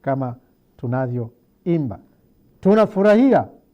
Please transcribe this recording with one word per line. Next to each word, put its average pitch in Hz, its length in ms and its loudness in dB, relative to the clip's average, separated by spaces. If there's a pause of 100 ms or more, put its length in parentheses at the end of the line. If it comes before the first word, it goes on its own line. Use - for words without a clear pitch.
kama 131 340 -6 (400)
tunavyoimba. 123 1200 -6 (600)
Tunafurahia 208 880 2 (260)